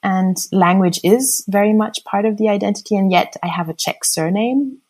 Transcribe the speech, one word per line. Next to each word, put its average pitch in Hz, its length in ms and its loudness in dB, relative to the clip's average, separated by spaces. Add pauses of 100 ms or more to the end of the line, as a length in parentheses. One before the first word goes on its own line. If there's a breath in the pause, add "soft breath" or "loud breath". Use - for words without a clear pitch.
and 185 340 0 (160)
language 180 500 2
is 240 460 2
very 202 240 2
much 214 320 0
part 202 200 -4
of 214 140 -2
the 214 100 2
identity. 202 480 -2
And 190 140 2
yet - 320 0
I 180 60 -4
have 165 200 -4
a 160 60 -8
Czech - 300 -6
surname 233 760 -2 (120)